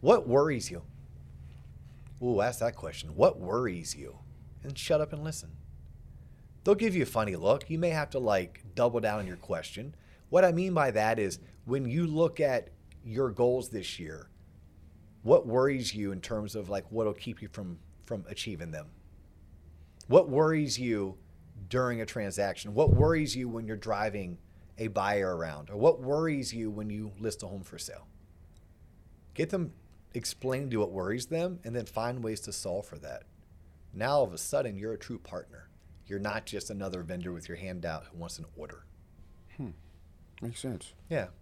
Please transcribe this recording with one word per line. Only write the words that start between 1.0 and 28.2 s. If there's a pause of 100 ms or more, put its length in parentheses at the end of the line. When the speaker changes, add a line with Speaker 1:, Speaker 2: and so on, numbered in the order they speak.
Speaker 1:
Ooh,
ask
that
question.
"What
worries
you?" (440)
And
shut
up
and
listen. (1120)
They'll
give
you
a
funny
look.
You
may
have
to,
like, (100)
double
down
on
your
question. (360)
What
I
mean
by
that
is (260)
when
you
look
at (340)
your
goals
this
year, (920)
what
worries
you
in
terms
of,
like,
what'll
keep
you
from, (260)
from
achieving
them? (1200)
What
worries
you (520)
during
a
transaction?
What
worries
you
when
you're
driving (400)
a
buyer
around?
Or
what
worries
you
when
you
list
a
home
for
sale? (1300)